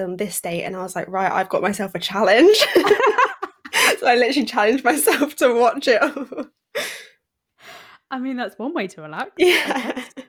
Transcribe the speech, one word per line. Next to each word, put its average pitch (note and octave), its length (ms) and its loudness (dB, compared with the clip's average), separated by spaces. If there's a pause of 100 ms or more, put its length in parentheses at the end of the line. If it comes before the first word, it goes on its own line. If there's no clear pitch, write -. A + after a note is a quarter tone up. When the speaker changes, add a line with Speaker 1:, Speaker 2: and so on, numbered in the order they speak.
Speaker 1:
on F3+ 140 -6
this G#3 240 -6
date." E3+ 240 -6
And F#3+ 120 -8
I F#3 60 -8
was - 140 -10
like, E3+ 120 -8
"Right, F#3+ 240 -2
I've - 160 -2
got - 140 -2
myself G3 320 -4
a - 60 -6
challenge." A3 560 4 (180)
<laughs> - 120 4 (1120)
So - 100 -2
I A#3+ 80 6
literally B3 300 2
challenged A#3+ 380 0
myself C#4+ 520 0
to B3+ 180 4
watch A#3+ 340 2
it. A#3 140 4
<laughs> - 480 -6 (1600)
Speaker 2:
I C4 80 -8
mean, C4 180 -6
that's A#3 220 -8
one C#4 160 -6
way A3 140 -4
to E3 140 -16
relax, B3+ 480 0 (140)
I C4+ 80 -6
Speaker 1:
Yeah. - 0 -
Speaker 2:
guess. B3+ 420 -8 (140)